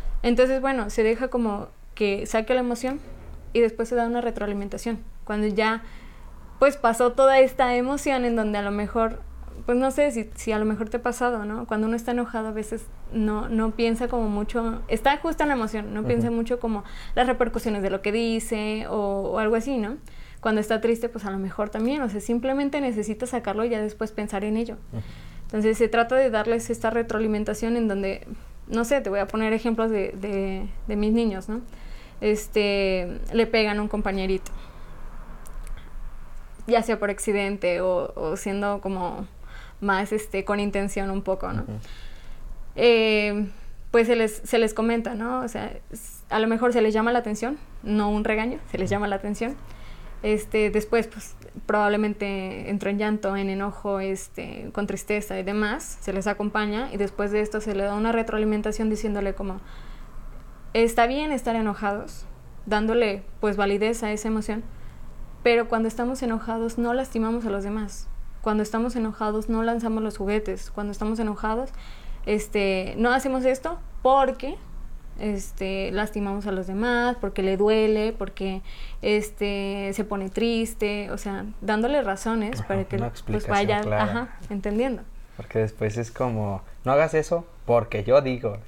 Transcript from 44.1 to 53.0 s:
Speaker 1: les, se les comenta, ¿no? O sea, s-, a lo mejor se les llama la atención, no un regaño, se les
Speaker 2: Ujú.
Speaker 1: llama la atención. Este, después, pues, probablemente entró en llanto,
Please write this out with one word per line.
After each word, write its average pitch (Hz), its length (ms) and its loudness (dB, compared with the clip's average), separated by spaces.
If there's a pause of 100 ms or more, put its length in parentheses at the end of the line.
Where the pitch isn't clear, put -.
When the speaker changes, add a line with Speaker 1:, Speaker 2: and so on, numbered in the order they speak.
Speaker 1:
les, 220 280 2
se - 140 2
les 226 160 4
comenta, 233 420 0
¿no? 240 260 -2
O 240 60 -4
sea, 208 240 -6 (200)
s-, - 380 -14
a 208 100 2
lo 220 80 4
mejor 226 260 4
se 233 80 6
les 214 120 6
llama 226 180 4
la 247 80 4
atención, 233 380 -2 (260)
no 208 260 2
un 214 140 2
regaño, 226 360 0 (120)
se 190 60 -2
les 180 120 0
Speaker 2:
Ujú. 196 60 2
Speaker 1:
llama 208 120 0
la 202 80 0
atención. 208 400 -2 (680)
Este, 214 480 2
después, 214 360 2
pues, - 280 -14 (320)
probablemente 208 1040 0
entró 202 180 0
en 202 80 0
llanto, 214 400 0